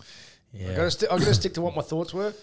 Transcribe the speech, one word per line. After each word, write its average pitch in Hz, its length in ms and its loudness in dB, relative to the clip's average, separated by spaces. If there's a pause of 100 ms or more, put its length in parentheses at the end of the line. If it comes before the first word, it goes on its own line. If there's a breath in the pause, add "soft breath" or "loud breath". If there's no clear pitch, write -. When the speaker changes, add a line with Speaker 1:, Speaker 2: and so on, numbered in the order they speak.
(540 loud breath)
Speaker 1:
Yeah. 92 180 -6
Speaker 2:
I 92 40 -2
gotta 165 160 2
sti-, - 180 0
I'm 180 100 4
gonna 202 140 6
stick 185 220 2
to 165 60 -2
what 170 140 -2
my 151 60 0
thoughts 160 320 -4
were. 202 300 -4